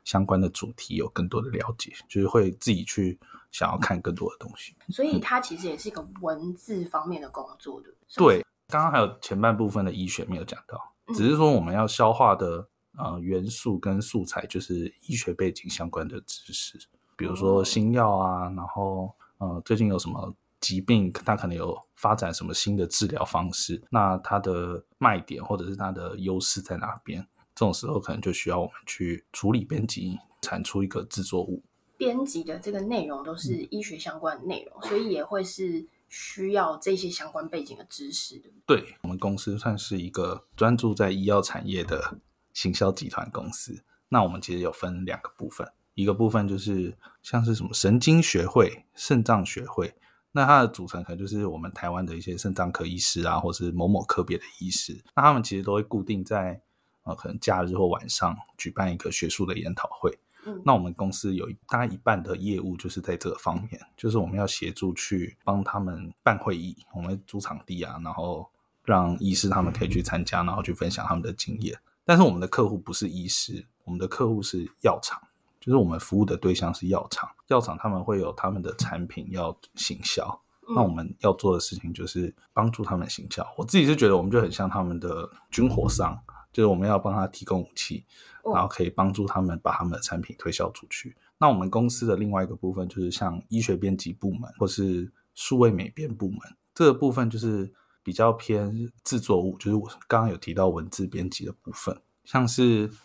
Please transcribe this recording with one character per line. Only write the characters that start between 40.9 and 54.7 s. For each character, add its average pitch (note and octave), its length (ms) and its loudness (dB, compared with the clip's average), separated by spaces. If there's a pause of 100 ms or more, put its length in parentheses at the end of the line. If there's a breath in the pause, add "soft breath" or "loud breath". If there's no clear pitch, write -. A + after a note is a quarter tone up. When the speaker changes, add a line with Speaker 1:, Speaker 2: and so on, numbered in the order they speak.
Speaker 1:
在 G2 180 4
医 F#2+ 140 0
药 G2+ 160 6
产 - 260 -4
业 F#2+ 160 -2
的 - 360 -4 (340)
行 F#2 200 0
销 F#2+ 180 4
集 - 160 -4
团 - 240 -8
公 - 220 -8
司。 - 300 -8 (260)
那 A#2+ 140 4
我 F#2 40 2
们 E2+ 140 -6
其 F#2 120 -6
实 F2 60 -2
有 F2 120 -2
分 F2+ 340 -6
两 F2+ 160 -6
个 - 160 -10
部 D2+ 100 -10
分， - 200 -10 (260)
一 G2 100 -2
个 G2+ 100 4
部 A2 160 4
分 G#2 180 2
就 G2 100 -2
是 F#2+ 400 -2 (240 loud breath)
像 A#2 240 2
是 A2+ 100 4
什 A2+ 80 -2
么 F#2 100 -6
神 A2 260 6
经 D#3+ 220 8
学 F2+ 240 2
会、 - 400 4 (100)
肾 B2 280 2
脏 G#2+ 220 4
学 - 200 -8
会， - 280 -4 (400 soft breath)
那 C#3 120 2
它 C#3 160 10
的 A#2+ 60 6
组 G2 180 -6
成 F2 180 -8
可 F2 100 -10
能 E2+ 40 -8
就 G2 80 -6
是 G#2 200 -2
我 D#2+ 120 -4
们 F#2 140 -8
台 - 180 -6
湾 F2+ 160 -2
的 E2 120 -6
一 - 20 -8
些 F2 180 -8
肾 F#2+ 160 -2
脏 F2+ 180 0
科 E2+ 140 -4
医 F2 120 -4
师 F2 280 0
啊， E2+ 140 2
或 F2 140 0
是 F2 180 -4
某 F2 160 2
某 F#2+ 160 4
科 - 200 0
别 F2 140 -4
的 - 60 -10 (160)
医 F#2 100 -6
师， - 320 -6 (140)